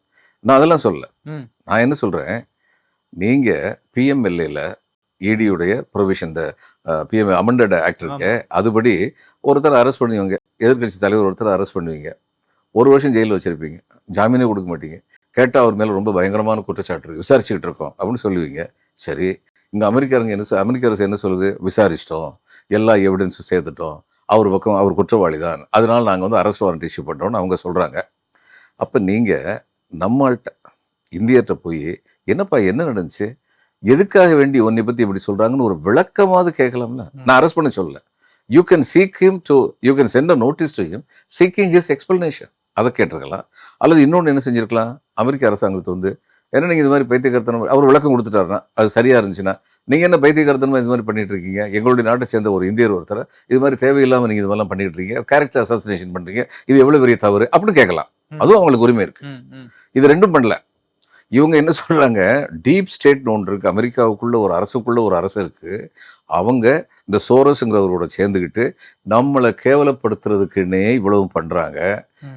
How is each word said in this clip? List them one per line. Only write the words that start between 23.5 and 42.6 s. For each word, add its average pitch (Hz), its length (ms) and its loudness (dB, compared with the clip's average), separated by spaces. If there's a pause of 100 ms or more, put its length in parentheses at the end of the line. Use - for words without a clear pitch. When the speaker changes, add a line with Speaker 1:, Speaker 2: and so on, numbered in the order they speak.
Speaker 1:
சேர்த்துட்டோம், 80 500 -6 (240)
அவர் 107 240 4
பக்கம் 95 260 0
அவர் 98 200 2
குற்றவாளி 90 440 0
தான், 80 320 -8
அதனால 113 460 2
நாங்க 92 100 -4
வந்து 101 220 0
அரெஸ்ட் 101 200 -2
வாரண்ட் 85 180 -6
இஷ்யூ 80 240 -12
பண்றோம்னு" 82 200 -6
அவங்க 92 340 -4
சொல்றாங்க. 87 380 -4 (760)
அப்ப - 220 -4
நீங்க 98 680 -2 (360)
நம்மள்ட்ட, 123 460 -2 (640)
இந்தியர்கிட்ட 113 420 2
போய், 82 500 -10 (220)
"என்னப்பா, 160 340 -2
என்ன 107 260 0
நடந்துச்சு? 104 540 -8 (420)
எதுக்காக 175 540 4
வேண்டி 139 240 2
உன்னை 113 240 2
பத்தி 120 200 -2
இப்படி 98 240 -2
சொல்றாங்கன்னு 110 340 -2
ஒரு 101 240 0
விளக்கமாவது 185 720 2
கேட்கலாம்ல?" 123 540 -4
Speaker 2:
ம். 139 140 -20
Speaker 1:
நான் 127 180 4
அரெஸ்ட் 160 120 0
பண்ண 151 220 -2
சொல்லல. 78 200 -6 (560)
You 156 180 6
can 165 120 4 (120)
seek 190 160 4 (100)
him 185 220 2
to, 147 120 0 (280)
you 131 120 4
can 135 180 2
send 143 180 2
a 175 40 6
notice 139 320 -2
to 107 180 -6
him 85 180 -12 (360)
seeking 180 420 2
his - 80 -8
explanation. 170 640 -4 (220)